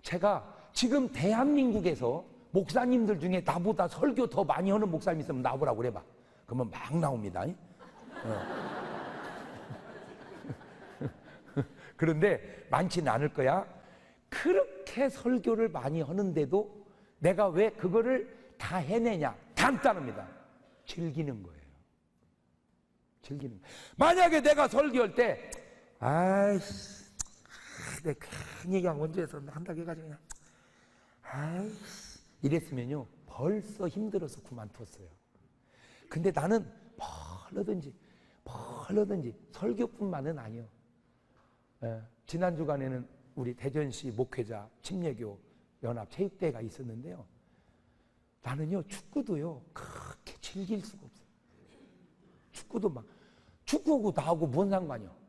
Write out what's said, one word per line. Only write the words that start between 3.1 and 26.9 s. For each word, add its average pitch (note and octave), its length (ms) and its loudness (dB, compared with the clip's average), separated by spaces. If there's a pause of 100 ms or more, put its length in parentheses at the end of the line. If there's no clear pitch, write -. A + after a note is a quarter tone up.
중에 F3+ 240 2
나보다 F3 440 2
설교 B3 400 2
더 F#3+ 160 2
많이 D#3 280 2
하는 G#3 180 4
목사님 E3 320 0
있으면 C3 200 -2
나보라고 B2+ 360 2
그래봐. A2 240 -2 (440)
그러면 A#2+ 240 -2
막 - 280 -4
나옵니다. G#2 460 0 (800)
어. - 520 -6 (2750)
<laughs> - 400 -6
그런데 D#3+ 760 2
많지는 D#3 420 2
않을 C#3 220 2
거야. D3 320 4 (640)
그렇게 D#4+ 800 2
설교를 A3+ 600 2
많이 D#3 320 -2
하는데도 E3+ 840 0 (340)
내가 F#3+ 280 4
왜 F#3+ 240 4
그거를 A3+ 880 0
다 F3 200 -4
해내냐? F3 580 0 (200)
간단합니다. E3+ 720 2 (580)
즐기는 D3 580 -4
거예요. E2 120 -18 (1700)
즐기는 C3 380 -10
거예요. - 160 -20 (220)
만약에 E4+ 440 8
내가 D4 260 6
설교할 A#3+ 480 4
때, A3+ 340 2 (500)
"아이씨, F#3 1040 2 (1000)